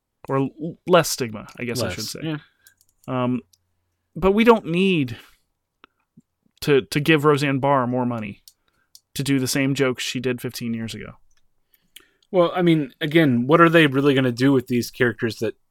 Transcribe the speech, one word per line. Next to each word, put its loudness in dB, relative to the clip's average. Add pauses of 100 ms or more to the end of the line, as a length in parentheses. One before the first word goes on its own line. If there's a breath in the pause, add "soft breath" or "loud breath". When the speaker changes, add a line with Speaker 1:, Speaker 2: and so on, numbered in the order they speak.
(280)
Speaker 1:
Or -2
l-, -6 (100)
less 4
stigma, -8 (100)
I -10
guess -6
I -4
Speaker 2:
Less, -8
Speaker 1:
should -10
say. -12
Speaker 2:
yeah. -6 (720 soft breath)
Speaker 1:
Um, -2 (800)
but 2
we 2
don't 4
need 0 (1500 loud breath)
to, 2
to -6
give 2
Roseanne 0
Barr 0
more -2
money -8 (720)
to -6
do 0
the -2
same -2
jokes -2
she -8
did -4
fifteen -8
years -10
ago. -16 (1160 soft breath)
Speaker 2:
Well, 2
I -2
mean, 2
again, 2
what 6
are 8
they 6
really 2
gonna 0
do 2
with 2
these -2
characters -2
that -6 (160)